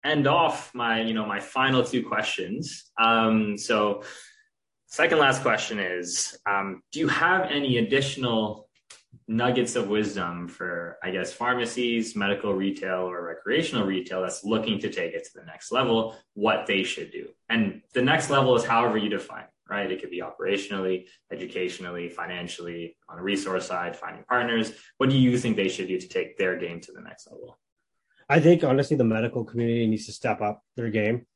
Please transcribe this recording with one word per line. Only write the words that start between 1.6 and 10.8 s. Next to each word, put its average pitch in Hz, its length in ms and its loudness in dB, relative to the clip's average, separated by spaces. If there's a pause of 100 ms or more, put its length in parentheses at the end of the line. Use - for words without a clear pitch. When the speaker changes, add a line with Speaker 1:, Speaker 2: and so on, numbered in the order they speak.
Speaker 1:
two 120 200 -2
questions. 107 960 -4
Um, 110 580 4
so 104 460 0 (840)
second 160 320 2
last 135 220 4
question 113 380 0
is, 90 680 -4
um, 98 460 -2
do 143 80 -8
you 156 80 0
have 180 420 2
any 139 280 2
additional 117 880 0 (600)
nuggets 120 480 2
of 104 120 0
wisdom 98 600 -2
for, 85 560 -8